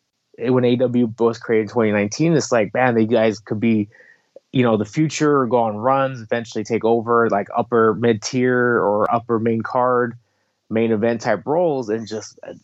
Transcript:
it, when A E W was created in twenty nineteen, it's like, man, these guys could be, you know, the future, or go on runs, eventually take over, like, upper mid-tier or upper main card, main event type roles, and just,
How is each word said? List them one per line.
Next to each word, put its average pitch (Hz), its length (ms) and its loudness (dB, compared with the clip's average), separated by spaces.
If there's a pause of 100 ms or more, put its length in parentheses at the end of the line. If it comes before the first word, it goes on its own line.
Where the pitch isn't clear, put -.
(380)
it, 117 120 -4
when 127 140 2
A 123 40 4
E 123 80 2
W 120 420 2
was 113 180 2
created 110 280 0
in 101 40 -10
twenty 110 240 0
nineteen, 104 400 0
it's 147 180 0
like, 110 220 0
man, 123 220 2
these 110 160 2
guys 110 300 2
could 107 200 -6
be, 110 280 2 (640)
you 131 100 0
know, 113 160 2
the 107 80 0
future, 151 540 0
or 127 60 0
go 120 120 0
on 110 180 -2
runs, 131 460 -2
eventually 117 420 -6
take 110 200 -4
over, 117 440 2
like, 101 260 -2
upper 113 400 2
mid-tier 120 840 0
or 104 320 0
upper 117 260 -2
main 113 240 -2
card, 123 540 -2 (540)
main 113 220 0
event 113 280 0
type 113 240 -2
roles, 139 440 -2
and 110 180 -4
just, 104 320 -12 (260)